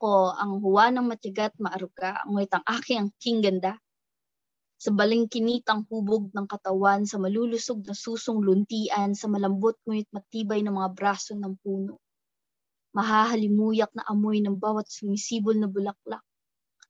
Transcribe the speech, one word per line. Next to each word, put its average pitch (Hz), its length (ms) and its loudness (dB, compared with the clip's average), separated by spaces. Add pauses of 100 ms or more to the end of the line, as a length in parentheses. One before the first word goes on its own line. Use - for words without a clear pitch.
ko 190 320 4
ang 196 240 -4
huwa 208 320 6
ng 247 160 0
matigat 214 560 -4
maaruga, 185 640 -6
ngunit 202 240 -2
ang - 160 -2
aking 233 400 -2
angking 226 380 -2
ganda. 190 340 0 (1040)
Sa 226 80 -2
balingkinitang 226 960 2
hubog 208 480 -2
ng 196 160 -4
katawan, 196 560 2
sa 202 160 -4
malulusog 226 640 -2
na 202 80 -8
susong 226 480 -4
luntian, 202 720 2
sa 214 160 -4
malambot 202 560 2
ngunit 214 240 -4
matibay 214 560 -4
na 202 80 -2
mga 190 220 -2
braso 202 420 -2
ng 196 240 -6
puno. 196 400 -6 (920)
Mahahalimuyak 220 1000 2
na 226 160 -8
amoy 214 320 2
ng 196 160 0
bawat 214 320 -2
sumisibol 208 640 -2
na 214 160 0
bulaklak. 196 520 -6 (680)